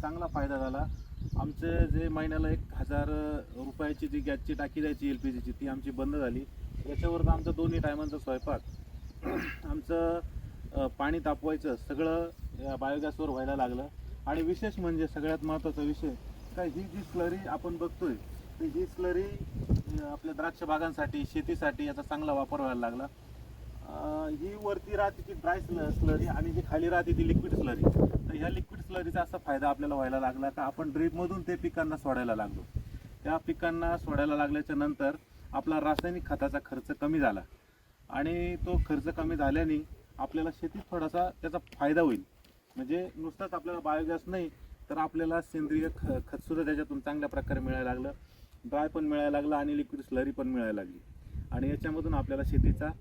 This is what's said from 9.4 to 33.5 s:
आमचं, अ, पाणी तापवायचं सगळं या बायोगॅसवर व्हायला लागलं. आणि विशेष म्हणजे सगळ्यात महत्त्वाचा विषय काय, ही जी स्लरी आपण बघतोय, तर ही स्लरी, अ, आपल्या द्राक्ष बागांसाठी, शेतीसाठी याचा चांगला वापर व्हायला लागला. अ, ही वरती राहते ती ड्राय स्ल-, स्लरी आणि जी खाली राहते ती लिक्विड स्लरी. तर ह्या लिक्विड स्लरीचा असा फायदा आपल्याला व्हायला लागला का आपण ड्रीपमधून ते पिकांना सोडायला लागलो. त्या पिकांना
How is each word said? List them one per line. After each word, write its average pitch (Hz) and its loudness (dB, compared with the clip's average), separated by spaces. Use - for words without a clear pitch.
आमचं, 170 0
अ, 269 2
पाणी 311 0
तापवायचं 156 0
सगळं 160 0
या 135 -2
बायोगॅसवर 147 -2
व्हायला 131 0
लागलं. 131 0
आणि 156 0
विशेष 185 0
म्हणजे 165 2
सगळ्यात 156 -2
महत्त्वाचा 156 0
विषय 147 0
काय, 175 0
ही 160 -4
जी 196 -8
स्लरी 175 -2
आपण 175 -4
बघतोय, 330 -2
तर 330 -2
ही 320 0
स्लरी, 359 0
अ, - 0
आपल्या 294 -6
द्राक्ष 330 -4
बागांसाठी, 302 0
शेतीसाठी 302 0
याचा 285 -4
चांगला 302 0
वापर 285 0
व्हायला 127 0
लागला. 120 -2
अ, 302 -4
ही 311 -4
वरती 403 -2
राहते - 2
ती - -8
ड्राय 359 0
स्ल-, 156 0
स्लरी - 6
आणि - 2
जी 349 2
खाली 339 2
राहते 339 4
ती 330 6
लिक्विड - 6
स्लरी. - 2
तर - -2
ह्या 160 0
लिक्विड - -4
स्लरीचा 180 -2
असा 170 -2
फायदा 143 2
आपल्याला 143 0
व्हायला 131 2
लागला 131 0
का 139 -4
आपण 147 -2
ड्रीपमधून 175 0
ते 175 -2
पिकांना 156 -2
सोडायला 123 2
लागलो. 101 -4
त्या 160 2
पिकांना 170 0